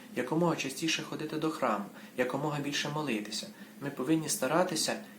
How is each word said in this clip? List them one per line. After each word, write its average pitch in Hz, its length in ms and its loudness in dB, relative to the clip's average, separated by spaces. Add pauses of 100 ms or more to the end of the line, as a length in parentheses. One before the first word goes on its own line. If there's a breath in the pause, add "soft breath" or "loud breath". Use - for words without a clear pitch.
(160 loud breath)
якомога 156 400 4
частіше 160 480 -2
ходити 151 340 -4
до 160 120 2
храму, 107 360 2 (320 loud breath)
якомога 143 420 0
більше 143 300 -2
молитися. 139 580 -2 (340 loud breath)
Ми 139 80 -2
повинні 147 400 2
старатися 147 640 2 (240 loud breath)